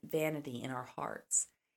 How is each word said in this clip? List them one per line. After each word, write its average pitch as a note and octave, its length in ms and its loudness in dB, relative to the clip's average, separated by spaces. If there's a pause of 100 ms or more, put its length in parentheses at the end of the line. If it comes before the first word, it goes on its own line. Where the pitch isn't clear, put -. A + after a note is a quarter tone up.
vanity D3+ 580 0
in C3 80 -2
our B2+ 140 -2
hearts. - 640 0 (280)